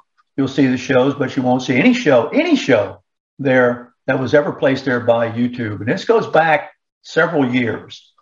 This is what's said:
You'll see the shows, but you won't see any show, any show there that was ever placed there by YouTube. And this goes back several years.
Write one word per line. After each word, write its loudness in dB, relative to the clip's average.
You'll 0
see 2
the 0
shows, 2
but -4
you -2
won't 0
see -2
any 4
show, 2
any 0
show 0
there 0
that 0
was -6
ever 2
placed -2
there -2
by 0
YouTube. -6
And -8
this -4
goes 2
back 0
several 0
years. -6